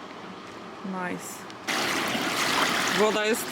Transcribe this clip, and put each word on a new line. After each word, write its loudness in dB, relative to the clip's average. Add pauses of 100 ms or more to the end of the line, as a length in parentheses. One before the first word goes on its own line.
(840)
Nice. -4 (1600)
Woda 6
jest 2